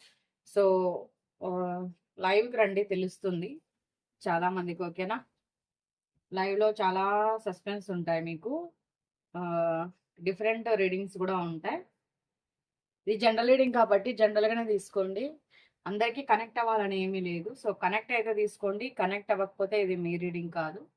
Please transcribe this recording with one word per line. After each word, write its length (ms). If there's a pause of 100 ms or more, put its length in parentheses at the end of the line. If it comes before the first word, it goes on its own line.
(560)
So, 380 (500)
ఆ, 440 (300)
లైవ్కి 380
రండి, 280
తెలుస్తుంది 760 (680)
చాలా 200
మందికి. 340
ఓకేనా? 420 (1080)
లైవ్లో 380
చాలా 680
సస్పెన్స్ 540
ఉంటాయి 300
మీకు. 520 (640)
ఆ, 60 (760)
డిఫరెంట్ 540
రీడింగ్స్ 440
కూడా 180
ఉంటాయి. 400 (1300)
ఇది 120
జనరల్ 300
రీడింగ్ 260
కాబట్టి 380
జనరల్గానే 520
తీసుకోండి. 680 (520)
అందరికీ 360
కనెక్ట్ 360
అవ్వాలని 400
ఏమీ 220
లేదు. 300
So 220
కనెక్ట్ 400
అయితే 220
తీసుకోండి, 540
కనెక్ట్ 440
అవ్వకపోతే 500
ఇది 140
మీ 200
రీడింగ్ 340
కాదు. 360 (100)